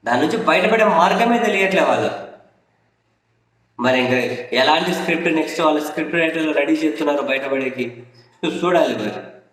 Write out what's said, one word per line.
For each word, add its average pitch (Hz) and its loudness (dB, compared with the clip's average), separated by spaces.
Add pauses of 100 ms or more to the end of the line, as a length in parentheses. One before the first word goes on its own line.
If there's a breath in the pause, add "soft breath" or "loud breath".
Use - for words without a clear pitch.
దాని 123 0
నుంచి 165 0
బయటపడే 214 2
మార్గమే 208 2
తెలియట్లే 196 2
వాళ్ళు. - 0 (1700)
మరి 127 4
ఇంకా 123 2 (340)
ఎలాంటి 156 2
స్క్రిప్ట్ 165 -2
నెక్స్ట్ 156 -2
వాళ్ళ 151 4
స్క్రిప్ట్ 156 -6
రైటర్లు 160 0
రెడీ 143 0
చేస్తున్నారో 147 0
బయటపడేకి 131 -4 (600 soft breath)
చూడాలి 156 2
మరి. 104 -8 (220)